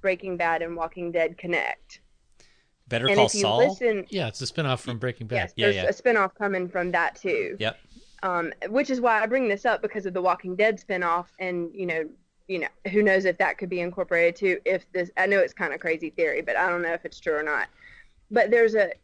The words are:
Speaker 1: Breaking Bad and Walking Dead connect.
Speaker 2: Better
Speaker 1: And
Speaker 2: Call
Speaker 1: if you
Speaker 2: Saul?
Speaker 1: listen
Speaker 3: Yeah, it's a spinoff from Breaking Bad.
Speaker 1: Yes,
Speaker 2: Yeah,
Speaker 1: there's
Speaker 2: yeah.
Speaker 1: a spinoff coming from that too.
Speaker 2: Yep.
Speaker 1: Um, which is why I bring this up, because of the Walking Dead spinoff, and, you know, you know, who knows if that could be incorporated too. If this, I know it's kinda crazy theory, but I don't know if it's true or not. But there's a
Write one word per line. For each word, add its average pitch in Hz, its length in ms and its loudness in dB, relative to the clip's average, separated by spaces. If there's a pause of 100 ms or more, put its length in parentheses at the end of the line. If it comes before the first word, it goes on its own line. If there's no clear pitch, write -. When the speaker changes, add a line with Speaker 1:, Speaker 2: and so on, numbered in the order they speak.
Speaker 1:
Breaking 185 340 -2
Bad 165 240 0
and 170 160 -6
Walking 170 340 -6
Dead 165 280 0
connect. - 600 -6 (880)
Speaker 2:
Better 117 180 -2
Speaker 1:
And 202 100 2
Speaker 2:
Call - 100 6
Speaker 1:
if - 80 -2
you 202 80 -2
Speaker 2:
Saul? 107 160 2
Speaker 1:
listen 233 520 2
Speaker 3:
Yeah, 175 180 -2
it's - 140 -10
a - 40 -8
spinoff 135 340 -2
from 120 180 -8
Breaking 123 300 -6
Bad. 120 80 -4
Speaker 1:
Yes, 90 200 -4
Speaker 2:
Yeah, 113 100 2
Speaker 1:
there's 101 100 4
Speaker 2:
yeah. 151 340 0
Speaker 1:
a 233 40 4
spinoff 196 200 2
coming 190 340 -2
from 180 240 -2
that 170 220 0
too. 110 460 -2
Speaker 2:
Yep. 110 180 -2 (440)
Speaker 1:
Um, 175 300 -2 (160)
which 269 220 0
is 254 100 0
why 226 220 4
I 226 40 0
bring 247 220 0
this 202 160 -2
up, 226 160 2
because 208 240 -6
of 185 80 -6
the 180 80 -2
Walking 180 360 0
Dead 208 300 2
spinoff, 175 400 -2 (120)
and, 175 340 -4
you 190 140 -8
know, 160 180 -2 (440)
you 185 100 -4
know, 160 80 -4 (240)
who 208 120 4
knows 190 240 4
if 175 120 0
that 165 200 0
could 185 120 -8
be 180 100 -4
incorporated 175 560 0
too. 185 280 0
If 185 280 0
this, 180 240 -2
I 185 100 2
know 202 120 4
it's 180 160 2
kinda 156 240 -4
crazy 160 320 -4
theory, 156 320 -2
but 110 140 -2
I 175 120 2
don't 175 140 -2
know 170 100 -2
if 170 140 -6
it's - 140 -14
true 156 160 -2
or 151 80 -2
not. 143 240 -2 (640)
But 214 180 4
there's 226 240 6
a 202 180 2 (120)